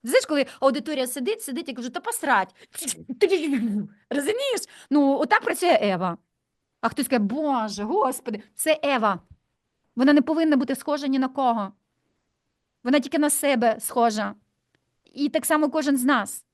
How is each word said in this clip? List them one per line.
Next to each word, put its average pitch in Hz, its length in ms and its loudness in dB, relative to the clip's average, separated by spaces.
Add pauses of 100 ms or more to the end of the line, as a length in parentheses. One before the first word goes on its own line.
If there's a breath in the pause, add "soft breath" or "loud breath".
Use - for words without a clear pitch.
Знаєш, 330 240 2
коли 285 200 0 (140 loud breath)
аудиторія 277 460 0
сидить, 285 360 -6
сидить 262 260 -8
і 269 40 -10
каже: 233 180 -8
«Та 349 100 -8
посрать». 269 540 0 (1600 soft breath)
Розумієш? 427 500 -2 (300 loud breath)
Ну, 277 280 4
отак 311 220 2
працює - 420 2
Ева. 185 360 -2 (640)
А 226 80 -2
хтось 262 200 -4
каже: 254 140 2
«Боже, 220 640 -2
Господи, 254 580 -2 (120)
це 311 280 0
Ева. 220 380 0 (760)
Вона 269 160 4
не 294 100 6
повинна 320 340 2
бути 277 180 0
схожа 285 320 -4
ні 269 120 0
на 262 100 0
кого. 233 440 -2 (1120)
Вона 277 160 4
тільки 302 180 -4
на 294 120 2
себе 240 500 2
схожа. 214 540 0 (680)
І 285 240 -4
так 320 180 -2
само 302 240 2
кожен 285 280 0
з 247 60 -2
нас». 254 500 0